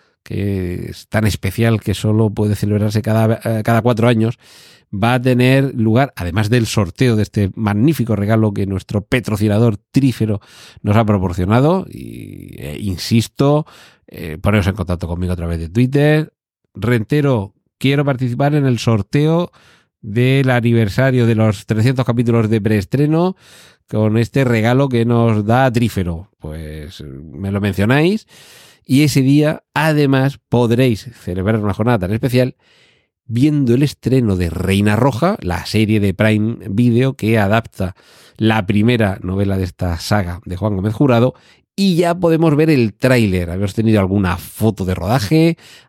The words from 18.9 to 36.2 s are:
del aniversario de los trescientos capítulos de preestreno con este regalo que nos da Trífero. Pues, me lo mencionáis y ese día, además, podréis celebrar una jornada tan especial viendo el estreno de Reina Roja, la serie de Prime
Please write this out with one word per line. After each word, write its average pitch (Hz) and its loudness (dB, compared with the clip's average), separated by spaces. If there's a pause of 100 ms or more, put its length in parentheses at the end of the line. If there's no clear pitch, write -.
del 127 0
aniversario 120 2
de 117 2
los 110 0
trescientos 120 0
capítulos 117 0
de 110 2
preestreno 147 0 (520)
con 107 0
este 117 0
regalo 123 2
que 117 0
nos 117 2
da 127 2
Trífero. 92 -2
Pues, 76 -14
me 76 -10
lo 101 0
mencionáis 123 0 (560)
y 143 2
ese 139 2
día, 147 2 (100)
además, 143 2
podréis 120 0 (140)
celebrar 95 -2
una 104 -2
jornada 113 0
tan 90 -2
especial 127 0 (680)
viendo 131 2
el 127 2
estreno 123 0
de 90 -2
Reina 98 0
Roja, 170 0
la 85 -6
serie 107 0
de 101 0
Prime 110 0 (120)